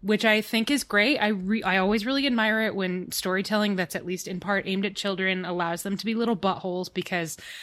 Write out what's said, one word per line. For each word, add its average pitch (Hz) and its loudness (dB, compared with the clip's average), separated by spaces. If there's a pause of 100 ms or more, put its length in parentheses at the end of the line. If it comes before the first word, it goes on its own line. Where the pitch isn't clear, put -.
which 214 2
I 214 6
think 226 0
is 285 0
great. 220 4
I 208 2
re-, 202 0
I 185 2
always 196 4
really 277 0
admire 220 2
it 220 0
when 185 -2
storytelling 202 0
that's 185 -2
at 151 -6
least 180 -6
in 185 -4
part 196 -2
aimed 190 0
at 196 -4
children 190 -2
allows 175 -2
them 202 -4
to 190 -8
be 220 0
little 233 0
buttholes, 180 -2
because 175 -4 (240)